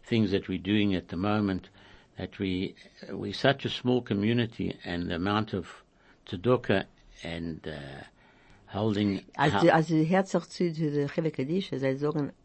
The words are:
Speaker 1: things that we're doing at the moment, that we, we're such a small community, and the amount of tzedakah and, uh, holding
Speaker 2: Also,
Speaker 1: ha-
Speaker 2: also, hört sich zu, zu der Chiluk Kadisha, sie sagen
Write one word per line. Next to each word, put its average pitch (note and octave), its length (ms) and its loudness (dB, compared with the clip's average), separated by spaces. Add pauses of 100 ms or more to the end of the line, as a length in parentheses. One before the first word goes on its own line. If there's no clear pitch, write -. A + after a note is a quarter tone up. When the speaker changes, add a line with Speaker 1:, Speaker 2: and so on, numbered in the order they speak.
Speaker 1:
things A2 240 2
that F#2+ 180 0
we're F#2 140 -2
doing G#2 320 2
at D#2+ 140 -4
the F2+ 80 -6
moment, G2 520 0 (500)
that F#2+ 200 -10
we, F#2+ 360 -2 (360)
we're G2 220 -8
such C3+ 320 2
a A#2 60 -2
small B2 320 0
community, G#2 840 0
and F2 260 -4
the F2 60 -2
amount G#2 380 0
of F2+ 120 -4 (600)
tzedakah G2+ 580 2 (380)
and, E2+ 440 -8
uh, C#2+ 360 -12 (640)
holding G2+ 560 0 (140)
Speaker 2:
Also, D3 320 4
Speaker 1:
ha- - 80 6
Speaker 2:
also, D#3+ 180 2 (100)
hört F#3+ 240 2
sich F3 200 0
zu, F3 240 -2
zu D#3 180 -2
der C#3+ 180 0
Chiluk D#3+ 260 -2
Kadisha, D3 440 -4
sie C3+ 180 0
sagen D3 360 -2 (120)